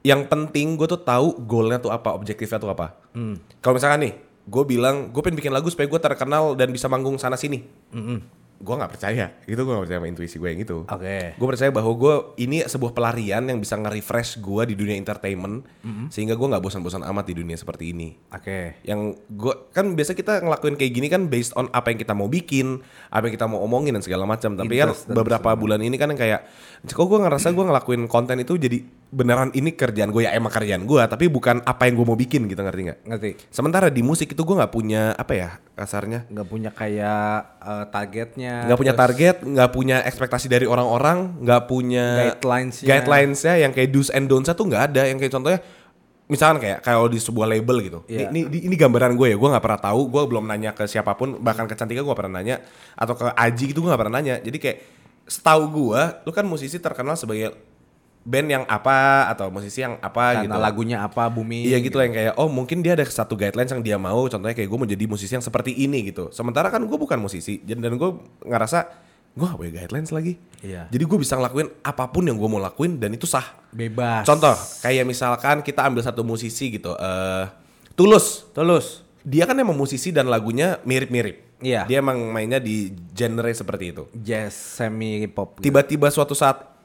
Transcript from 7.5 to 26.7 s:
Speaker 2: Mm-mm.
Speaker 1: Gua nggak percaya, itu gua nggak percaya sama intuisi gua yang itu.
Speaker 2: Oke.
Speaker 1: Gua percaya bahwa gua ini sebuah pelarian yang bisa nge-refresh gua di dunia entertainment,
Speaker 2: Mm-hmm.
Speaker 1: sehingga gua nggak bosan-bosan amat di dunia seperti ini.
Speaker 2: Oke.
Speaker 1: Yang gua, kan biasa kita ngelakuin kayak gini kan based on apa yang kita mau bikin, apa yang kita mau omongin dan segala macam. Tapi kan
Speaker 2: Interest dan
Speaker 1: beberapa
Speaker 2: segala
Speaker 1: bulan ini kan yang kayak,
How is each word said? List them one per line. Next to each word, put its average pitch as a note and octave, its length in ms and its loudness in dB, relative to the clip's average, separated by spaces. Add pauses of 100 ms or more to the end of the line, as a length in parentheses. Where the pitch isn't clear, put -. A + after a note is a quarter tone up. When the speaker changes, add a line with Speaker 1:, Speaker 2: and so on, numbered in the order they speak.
Speaker 2:
Mm-mm. A#2 520 -10 (140)
Speaker 1:
Gua A2+ 240 -6
nggak F#2+ 160 -6
percaya, G2+ 480 -4
itu A2+ 160 -6
gua C3 160 -2
nggak G2 80 -2
percaya F2 160 -4
sama E2+ 80 -6
intuisi E2+ 320 -10
gua F2 80 -6
yang E2+ 160 -6
itu. F2+ 140 -6 (100)
Speaker 2:
Oke. F#2 480 -8
Speaker 1:
Gua B2 140 -2
percaya C3 200 0
bahwa A2+ 220 0
gua B2+ 220 4 (240)
ini C3+ 260 -2
sebuah A#2+ 320 -4
pelarian A#2 480 -2
yang B2+ 160 -4
bisa G#2 160 -4
nge-refresh G#2+ 640 -6
gua G2+ 240 -2
di G#2+ 160 -4
dunia G#2 160 -2
entertainment, G2+ 720 -8 (160)
Speaker 2:
Mm-hmm. A2+ 240 -10
Speaker 1:
sehingga A2+ 320 -4
gua C3 160 0
nggak - 80 -2
bosan-bosan F#2 400 -8
amat G2 240 -6
di F2 80 -6
dunia E2+ 240 -8
seperti E2 320 -10
ini. E2 240 -10 (160)
Speaker 2:
Oke. F#2 500 -10
Speaker 1:
Yang G#2 200 -4 (260)
gua, A2 320 -4 (100)
kan G3 220 -2
biasa D#3+ 220 -2
kita G3 260 -2
ngelakuin D3+ 400 -2
kayak C3 140 0
gini B2+ 160 0
kan F3+ 180 0
based A#2+ 240 -2
on B2 180 -2
apa A#2+ 220 0
yang A2+ 80 -4
kita G#2 160 -4
mau G2+ 160 -2
bikin, C3 480 0 (320)
apa A2 160 0
yang A2 80 -2
kita A2+ 80 -4
mau A2 160 -2
omongin B2 320 0
dan G#2+ 100 -2
segala F#2 220 -2
macam. G#2+ 320 -2
Tapi F#2+ 180 -4
kan C#3 140 4
Speaker 2:
Interest - 160 -4
dan A#2 120 -6
Speaker 1:
beberapa A2+ 280 2
Speaker 2:
segala A2 160 2
Speaker 1:
bulan G#2+ 220 0
ini A#2+ 140 -2
kan C#3+ 120 0
yang D3 100 -4
kayak, A2+ 240 0 (440)